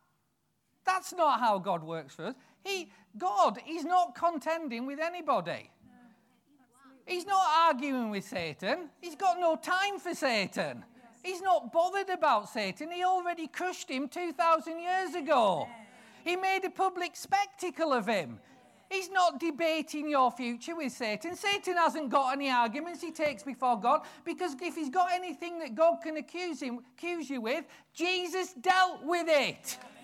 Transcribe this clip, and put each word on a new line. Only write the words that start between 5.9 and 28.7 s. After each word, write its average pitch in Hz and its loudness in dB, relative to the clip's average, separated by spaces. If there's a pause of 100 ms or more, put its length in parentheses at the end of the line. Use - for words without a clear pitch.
He's 359 -4
not 381 4 (220)
arguing 254 0
with 196 -4
Satan. 196 -4 (100)
He's 339 -12
got 359 2
no 330 4
time 381 0
for 330 -6
Satan. 196 -2 (380)
He's 359 -8
not 349 2
bothered 370 2
about 285 2
Satan. 220 -6
He 349 -2
already 349 0
crushed - -6
him 277 -4
two 349 -6
thousand 330 2
years 359 -2
ago. 240 4 (560)
He 349 0
made 381 0
a 370 -4
public 359 -2
spectacle 359 -2
of 226 2
him. 151 -2 (500)
He's 381 -4
not 359 4
debating 311 -2
your 262 4
future 247 -6
with 285 -4
Satan. 240 -4
Satan 403 -2
hasn't 311 2
got 269 2
any 277 -2
arguments 262 0
he 330 -8
takes 294 -4
before 247 0
God, 254 4 (220)
because 339 -4
if 339 -6
he's 302 -4
got 359 2
anything 349 -6
that 269 -8
God 339 4
can 311 -6
accuse 339 -6
him, 247 -6 (140)
accuse 339 -6
you 262 -4
with, 262 -2 (300)
Jesus 359 -2
dealt 370 4